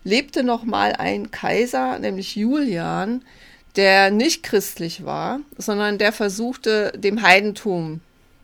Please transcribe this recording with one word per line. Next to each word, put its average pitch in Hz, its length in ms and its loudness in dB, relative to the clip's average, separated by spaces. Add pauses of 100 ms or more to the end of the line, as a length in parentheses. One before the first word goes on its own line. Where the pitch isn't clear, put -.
lebte 254 400 0
noch 240 220 -2
mal 202 280 0
ein 202 380 -4
Kaiser, 247 680 -2
nämlich 196 360 -6
Julian, 208 880 -2 (540)
der 196 340 6
nicht 233 320 2
christlich 185 640 -4
war, 160 340 -4 (180)
sondern 208 420 -2
der 208 120 4
versuchte, 214 840 -2
dem 202 240 0
Heidentum 185 800 2 (420)